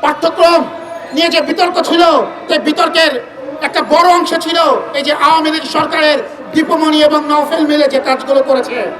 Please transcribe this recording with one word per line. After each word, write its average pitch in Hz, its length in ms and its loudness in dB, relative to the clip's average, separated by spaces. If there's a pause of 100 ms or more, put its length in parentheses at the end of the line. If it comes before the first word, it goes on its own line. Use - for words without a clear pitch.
পাঠ্যক্রম 330 580 2 (540)
নিয়ে 330 200 0
যে 320 40 2 (100)
বিতর্ক 359 260 0 (140)
ছিল, 339 140 4 (440)
সেই 311 200 0
বিতর্কের 320 440 0 (560)
একটা 320 140 -2 (120)
বড় 339 140 4 (100)
অংশ 349 140 -2 (140)
ছিল 330 120 -2 (400)
এই 285 100 -2
যে 294 60 0 (140)
আওয়ামী 311 260 2
লীগ 311 120 -4 (120)
সরকারের 302 400 0 (360)
দীপমণি 311 460 2 (100)
এবং 302 100 2 (120)
নওফেল 302 400 0
মিলে 294 220 2
যে 262 140 2
কাজগুলো 269 420 0
করেছে 247 280 -2 (220)